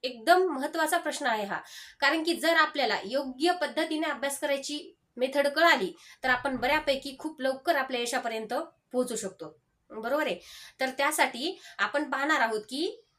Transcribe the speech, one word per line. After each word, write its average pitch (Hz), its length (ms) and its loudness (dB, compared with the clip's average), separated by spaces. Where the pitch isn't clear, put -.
एकदम 254 400 4
महत्त्वाचा 311 560 0
प्रश्न 294 280 -2
आहे 214 180 0
हा. 190 160 -4
कारण 311 220 4
की 330 120 0
जर 330 220 2
आपल्याला 285 480 2
योग्य 262 480 0
पद्धतीने 311 580 -2
अभ्यास 277 300 -4
करायची 285 560 -4
मेथड 269 320 2
कळाली 285 440 4
तर 254 40 2
आपण 254 280 0
बऱ्यापैकी 269 640 0
खूप 311 220 -8
लवकर 262 360 0
आपल्या 262 240 -2
यशापर्यंत 240 540 -4
पोहोचू 247 240 0
शकतो, - 440 -10
बरोबर 247 360 0
आहे? 190 140 -2
तर 262 80 0
त्यासाठी 285 720 0
आपण 262 320 -2
पाहणार 277 300 2
आहोत 220 200 2
की 311 440 -6